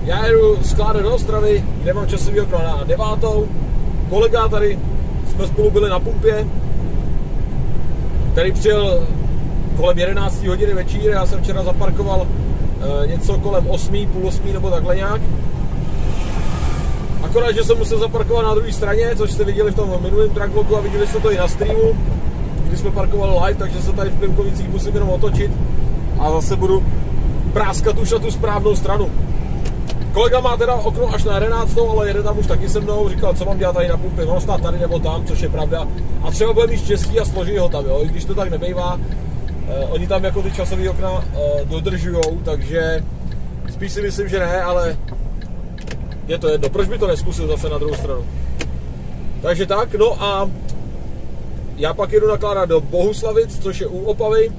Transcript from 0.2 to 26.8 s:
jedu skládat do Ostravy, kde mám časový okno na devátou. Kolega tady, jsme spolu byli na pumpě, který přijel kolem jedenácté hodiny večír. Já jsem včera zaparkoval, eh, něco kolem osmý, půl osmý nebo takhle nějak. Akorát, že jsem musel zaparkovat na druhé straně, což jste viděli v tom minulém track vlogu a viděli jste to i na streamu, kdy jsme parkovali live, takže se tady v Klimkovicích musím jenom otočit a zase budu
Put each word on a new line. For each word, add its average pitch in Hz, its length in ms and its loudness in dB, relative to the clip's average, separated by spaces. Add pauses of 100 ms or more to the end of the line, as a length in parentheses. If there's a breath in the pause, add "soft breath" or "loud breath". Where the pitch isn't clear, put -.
jedu 440 380 6
skládat - 380 2
do 233 140 2
Ostravy, 208 480 2 (180)
kde 170 120 0
mám 202 140 0
časový - 340 2
okno - 220 2
na 156 200 0
devátou. - 640 0 (600)
Kolega 220 380 2
tady, 202 320 2 (520)
jsme - 160 0
spolu 208 240 2
byli 208 180 2
na 185 100 0
pumpě, - 480 0 (1800)
který - 200 2
přijel - 560 2 (680)
kolem 175 220 4
jedenácté 175 500 0
hodiny 202 240 2
večír. 185 360 0
Já 190 160 0
jsem - 160 2
včera 185 220 0
zaparkoval, 196 640 2 (760)
eh, - 40 2
něco - 300 0
kolem 196 300 2
osmý, 196 400 2
půl 190 200 0
osmý 196 260 0
nebo 196 160 0
takhle - 260 2
nějak. - 260 0 (2000)
Akorát, 233 260 2
že 214 120 0
jsem 220 140 4
musel - 220 2
zaparkovat 226 460 0
na 214 80 2
druhé 208 180 0
straně, 220 440 0
což 208 160 0
jste 208 120 0
viděli 202 280 0
v - 40 -2
tom 208 260 0
minulém 208 280 4
track 202 220 0
vlogu 208 260 2
a 208 40 0
viděli 202 260 0
jste 214 120 0
to 214 120 2
i 196 60 0
na - 100 0
streamu, - 500 2 (680)
kdy - 100 0
jsme 202 140 0
parkovali 196 540 2
live, - 140 0
takže 190 220 -2
se - 120 0
tady 196 160 0
v - 100 4
Klimkovicích 196 500 2
musím - 240 -2
jenom - 160 0
otočit - 420 2 (680)
a 151 120 2
zase 160 240 0
budu 190 280 2 (680)